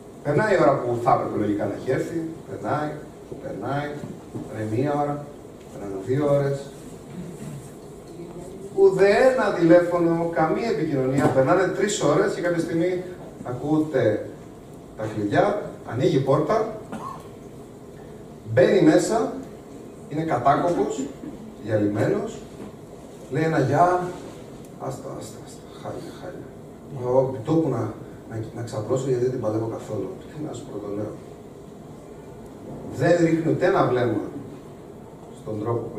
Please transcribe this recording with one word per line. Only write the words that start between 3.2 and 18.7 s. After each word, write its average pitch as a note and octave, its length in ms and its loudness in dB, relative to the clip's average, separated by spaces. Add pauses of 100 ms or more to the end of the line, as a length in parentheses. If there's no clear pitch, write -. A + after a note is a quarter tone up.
περνάει, C#3+ 460 -4 (600)
περνάει A2 300 -4
μία C#3+ 140 2 (100)
ώρα, C#3+ 220 -2 (480)
περνάνε G2 340 -8
δύο C#3+ 240 2
ώρες. C#3 360 2 (2000)
Ούτε F#3+ 340 8
ένα A3+ 500 6
τηλέφωνο, E3+ 760 6
καμία G3 340 2
επικοινωνία, C#3 680 2
περνάνε E3 320 6 (100)
τρεις - 260 0
ώρες F3+ 320 4
και - 60 -6
κάποια E3+ 200 2
στιγμή F3 420 0 (420)
ακούτε B2+ 840 2 (680)
τα A2 80 -6 (100)
κλειδιά, D#3 480 2 (280)
ανοίγει C#3+ 260 2
η C3 40 4
πόρτα, - 560 2 (1800)
μπαίνει G#3 280 8